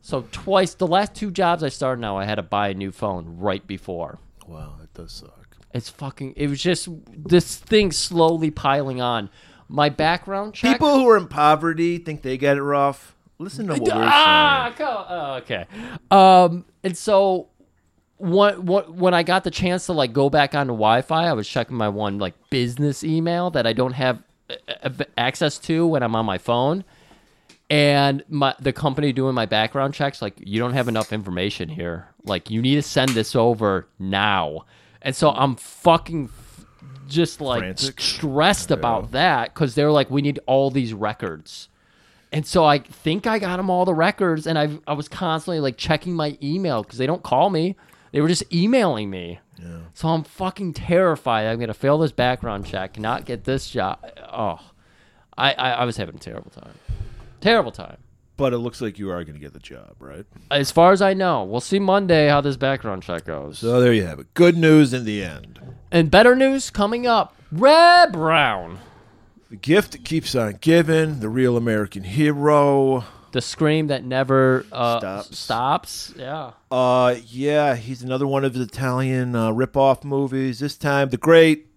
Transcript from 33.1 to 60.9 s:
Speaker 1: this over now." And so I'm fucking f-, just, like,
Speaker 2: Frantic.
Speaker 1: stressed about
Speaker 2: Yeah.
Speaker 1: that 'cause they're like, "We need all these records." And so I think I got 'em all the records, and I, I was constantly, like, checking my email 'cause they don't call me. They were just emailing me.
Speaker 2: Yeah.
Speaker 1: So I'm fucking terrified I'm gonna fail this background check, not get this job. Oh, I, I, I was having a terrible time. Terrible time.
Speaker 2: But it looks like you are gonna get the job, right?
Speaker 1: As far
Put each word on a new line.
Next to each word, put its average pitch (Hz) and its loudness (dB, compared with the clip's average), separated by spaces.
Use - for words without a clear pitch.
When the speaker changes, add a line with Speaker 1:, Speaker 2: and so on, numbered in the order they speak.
Speaker 1:
this 113 -2
over 110 0
now." 95 -2
And 131 -8
so 156 4
I'm 131 0
fucking 165 0
f-, - -20
just, 151 -2
like, 127 -4
Speaker 2:
Frantic. 92 -8
Speaker 1:
stressed 156 -2
about 113 -2
Speaker 2:
Yeah. 113 -14
Speaker 1:
that 135 0
'cause 135 -4
they're 147 2
like, 147 2
"We 139 -2
need 143 -4
all 135 2
these 127 -2
records." 101 -8
And 151 -4
so 175 2
I 147 4
think - -6
I 226 0
got 185 -4
'em 190 -4
all 180 2
the 185 0
records, 165 0
and 160 0
I, 151 0
I 147 -4
was 151 -6
constantly, 160 -4
like, 135 -4
checking 160 -2
my 147 -4
email 143 -4
'cause - -18
they 127 0
don't 170 -2
call 143 0
me. 180 -2
They 143 0
were 151 2
just 175 0
emailing 170 0
me. 87 -12
Speaker 2:
Yeah. 85 -16
Speaker 1:
So - -6
I'm 160 0
fucking 185 -8
terrified 156 0
I'm 113 -2
gonna 113 -6
fail 139 2
this 156 0
background 120 -2
check, 95 -10
not 110 -6
get 117 -10
this 131 -4
job. 95 -4
Oh, 101 -6
I, 139 2
I, 127 -2
I 120 -2
was 117 -6
having 85 -10
a - -18
terrible - -16
time. - -20
Terrible 202 2
time. - -16
Speaker 2:
But 135 0
it 120 -2
looks 120 -8
like 104 -8
you 98 -8
are 87 -6
gonna 73 -18
get 71 -18
the - -20
job, 58 -20
right? 73 -18
Speaker 1:
As 143 0
far 175 8